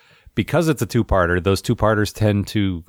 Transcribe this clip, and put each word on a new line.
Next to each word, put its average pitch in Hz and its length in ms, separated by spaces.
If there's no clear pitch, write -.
because 156 340
it's 139 140
a 110 40
two-parter. 90 560
Those 98 200
two-parters 107 500
tend 104 360
to, 95 400